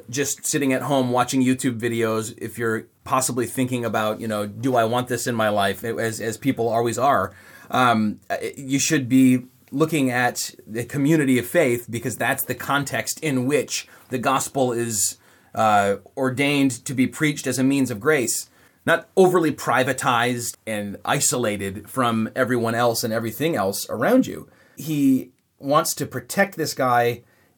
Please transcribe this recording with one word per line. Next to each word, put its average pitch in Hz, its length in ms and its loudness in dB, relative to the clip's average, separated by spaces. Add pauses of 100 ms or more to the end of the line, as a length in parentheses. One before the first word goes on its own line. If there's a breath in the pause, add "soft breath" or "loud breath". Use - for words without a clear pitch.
just 131 360 -4
sitting 139 280 0
at 127 100 0
home 131 280 2
watching 123 300 2
YouTube 127 380 0
videos 113 580 -2
if 113 200 -10
you're 113 260 -2 (220)
possibly 127 400 0
thinking 127 400 -2
about, 107 340 -2
you 113 80 -8
know, 107 180 -2
"Do 113 300 -2
I 117 80 4
want 123 240 0
this 120 200 -4
in 123 80 -2
my 110 120 2
life?" 101 380 0
as, 113 340 -4
as 110 160 -6
people 123 320 -2
always 113 300 0
are. 117 360 2 (380 loud breath)
Um, 110 480 2 (380)
you 135 220 -2
should 139 280 0
be 127 380 6 (260)
looking 147 400 0
at 123 420 -2 (140)
the 113 160 -6
community 139 560 2
of - 60 -4
faith 123 440 0
because 113 280 -6
that's 127 260 -2
the - 120 -4
context 139 640 -4
in 131 240 0
which 139 420 -2 (220 loud breath)
the 131 80 -4
gospel 131 560 0
is, 113 420 -2 (400 soft breath)
uh, 101 400 4 (220)
ordained 135 640 0
to 135 100 -8
be 123 140 2
preached 147 400 -2
as 127 100 -2
a 131 60 0
means 135 260 2
of 104 120 -6
grace, 131 480 0 (360 soft breath)
not 160 300 0
overly 180 380 4
privatized 123 1040 0 (100)
and 104 400 -6
isolated 107 840 -2
from 113 460 0
everyone 117 400 0
else 117 300 2
and 113 80 -2
everything 117 420 -2
else 101 340 -2
around 190 380 2
you. - 200 -10 (280 soft breath)
He 143 560 0 (280)
wants 151 360 0
to 143 100 -4
protect 196 520 -2
this 151 160 -4
guy 120 480 2 (360 soft breath)